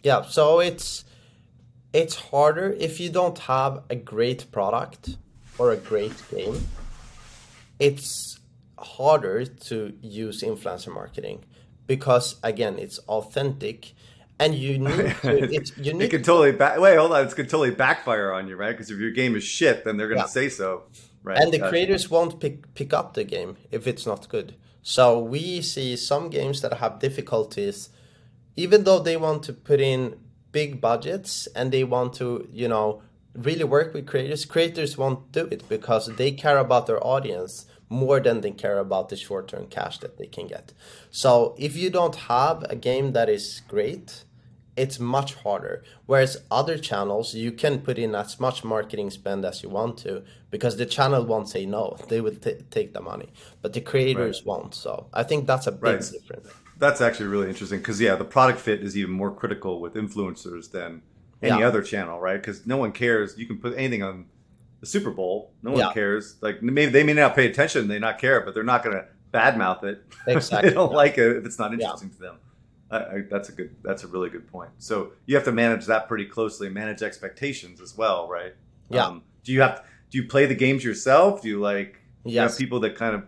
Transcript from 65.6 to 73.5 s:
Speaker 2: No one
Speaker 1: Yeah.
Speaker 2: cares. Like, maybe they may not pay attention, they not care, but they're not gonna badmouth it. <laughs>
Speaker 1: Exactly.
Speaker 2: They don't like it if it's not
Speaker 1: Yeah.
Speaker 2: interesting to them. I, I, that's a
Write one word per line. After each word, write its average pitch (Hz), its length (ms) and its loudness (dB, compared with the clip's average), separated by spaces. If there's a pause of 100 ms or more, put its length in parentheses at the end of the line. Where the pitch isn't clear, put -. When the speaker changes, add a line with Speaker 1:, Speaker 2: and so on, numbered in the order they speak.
Speaker 2:
No 113 100 -6
one 135 80 2
Speaker 1:
Yeah. 95 120 0
Speaker 2:
cares. 104 480 -2
Like, 107 220 -4
maybe 139 280 2
they 143 140 8
may 151 80 4
not 151 240 4
pay 127 100 6
attention, 135 420 0
they 104 120 -2
not 110 180 -2
care, 127 220 4
but 98 140 -10
they're 110 100 -4
not 120 180 2
gonna 98 220 -4 (300)
badmouth 110 500 2
it. 101 180 -6 (120)
<laughs> - 120 -10
Speaker 1:
Exactly. 123 440 4
Speaker 2:
They - 40 -2
don't 170 180 2
like 143 260 6
it 117 180 4
if 113 80 -8
it's 113 140 -12
not 107 140 -4
Speaker 1:
Yeah. - 20 -6 (100)
Speaker 2:
interesting 92 260 -8
to - 80 -20
them. 90 180 -18 (540)
I, 107 60 -6
I, 98 340 -6
that's 101 180 -6
a - 40 -18